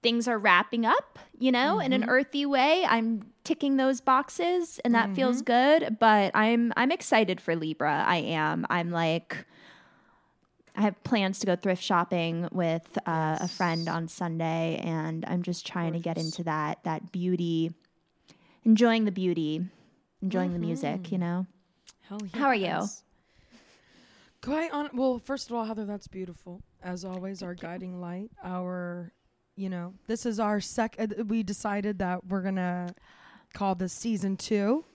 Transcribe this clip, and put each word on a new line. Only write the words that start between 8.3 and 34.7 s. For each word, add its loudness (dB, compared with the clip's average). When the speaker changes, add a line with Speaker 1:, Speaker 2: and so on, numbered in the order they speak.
Speaker 1:
I'm, 0
like, -2
I 0
have 0
plans 0
to -4
go 4
thrift -2
shopping 0
with, -2
uh, 0
a -4
friend -2
Speaker 2:
Yes. -4
Speaker 1:
on -4
Sunday, -4
and -4
I'm -2
just -6
trying -4
to -4
get -4
Speaker 2:
Gorgeous. -6
Speaker 1:
into -4
that, -4
that -6
beauty, 0
enjoying 6
the 0
beauty, 0
enjoying 0
the -4
music, -2
Speaker 2:
Mm-hmm. -8
Speaker 1:
you -2
know? -2
Speaker 2:
Hell -12
Speaker 1:
How 0
are 4
you? 0
Speaker 2:
yes. -4
Quite -2
hon-, -4
well, 0
first -8
of -6
all, -4
Heather, -6
that's -10
beautiful. -14
As -8
always, -8
our -8
Speaker 1:
Thank -12
you. -10
Speaker 2:
guiding -10
light, -10
our, -8
you -6
know, -8
this -4
is -4
our 2
sec-, -2
uh, -2
we 0
decided -4
that -2
we're -2
gonna -4
call 0
this -2
season -2
two 0